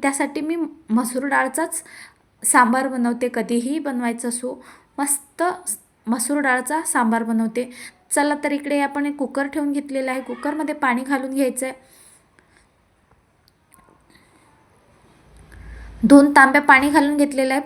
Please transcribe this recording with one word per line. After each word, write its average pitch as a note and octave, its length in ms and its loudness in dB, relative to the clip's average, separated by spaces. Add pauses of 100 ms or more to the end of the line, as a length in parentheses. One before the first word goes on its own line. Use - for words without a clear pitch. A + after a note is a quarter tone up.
त्यासाठी C#4+ 400 -2
मी D#4 140 -4 (340)
मसूर A#3+ 340 0
डाळचाच C4+ 600 -2 (600)
सांबार C4 440 4
बनवते. A#3+ 460 -2
कधीही A#3+ 460 -2
बनवायचं B3 500 -4
असो, B3+ 340 -8 (340)
मस्त - 460 -4 (240)
स-, - 100 -8 (300)
मसूर B3+ 300 -2
डाळचा B3+ 440 0
सांबार A#3 420 0
बनवते. A3+ 460 -2 (420)
चला D4 320 0
तर D4 80 -2
इकडे C#4+ 280 -2
आपण C#4+ 260 -2
एक C#4+ 100 -4
कुकर C#4 320 -4
ठेवून D4 240 -4
घेतलेला C#4 400 -4
आहे. C4 100 -4
कुकरमध्ये D4 540 -6
पाणी B3+ 280 0
घालून C4+ 300 -4
घ्यायचं C4 320 -2
आहे. C4 100 -8 (4000)
दोन C#4 280 10
तांब्या C#4 300 6
पाणी C#4 280 6
घालून D4 280 2
घेतलेलं C4+ 360 0
आहे. C#4+ 120 0